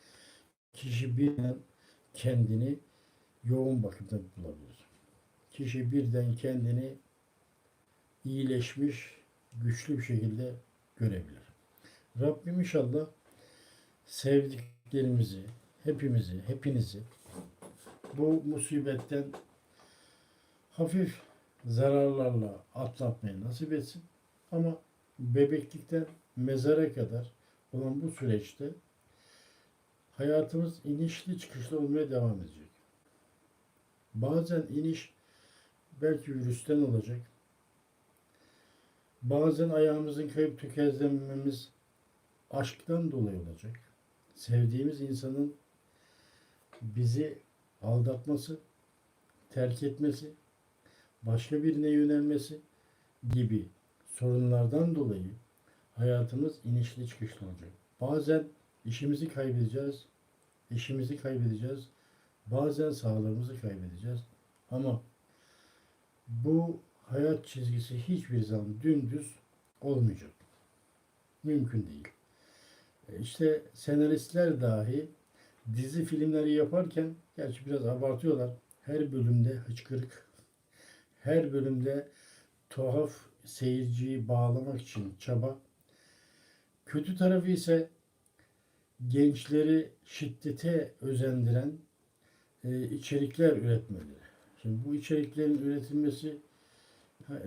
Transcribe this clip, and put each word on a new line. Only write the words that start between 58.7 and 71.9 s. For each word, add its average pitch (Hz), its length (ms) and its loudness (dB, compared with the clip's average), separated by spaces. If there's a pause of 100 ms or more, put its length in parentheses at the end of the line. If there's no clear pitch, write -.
işimizi 143 440 -2
kaybedeceğiz, 131 800 -2 (640)
eşimizi 131 460 -4
kaybedeceğiz, 123 720 -2 (580)
bazen 143 440 0
sağlığımızı 113 680 -2
kaybedeceğiz. 98 600 -8 (500)
Ama 120 320 -2 (1300)
bu 160 520 2 (220)
hayat 147 440 0
çizgisi 120 520 -4 (100)
hiçbir 123 340 0
zaman 107 400 -4
dümdüz 147 540 0 (440)
olmayacak. 117 520 0 (1120)
Mümkün 120 440 0
değil. 73 220 -14 (1000)